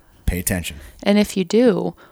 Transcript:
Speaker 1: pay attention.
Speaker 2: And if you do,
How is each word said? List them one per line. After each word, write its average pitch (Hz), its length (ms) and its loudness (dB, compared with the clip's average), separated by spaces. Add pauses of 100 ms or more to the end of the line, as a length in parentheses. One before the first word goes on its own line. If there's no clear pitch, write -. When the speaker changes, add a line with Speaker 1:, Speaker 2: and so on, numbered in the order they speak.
(260)
Speaker 1:
pay 90 120 -2
attention. 90 380 -4 (260)
Speaker 2:
And 208 160 2
if 208 180 0
you 190 80 -2
do, 180 500 2 (180)